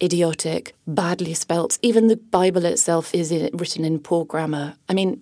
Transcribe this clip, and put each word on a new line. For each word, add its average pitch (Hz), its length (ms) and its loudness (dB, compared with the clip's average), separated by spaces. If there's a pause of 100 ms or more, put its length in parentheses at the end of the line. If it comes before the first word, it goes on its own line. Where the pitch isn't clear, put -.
idiotic, 170 720 -2 (100)
badly 170 480 -2
spelt. - 480 -2
Even 226 260 4
the 220 100 4
Bible 180 480 2
itself 170 500 0
is 165 160 0
in, 165 240 0
written 160 300 -4
in 160 140 0
poor 170 260 -2
grammar. 151 500 -4 (140)
I 190 40 0
mean, 190 280 0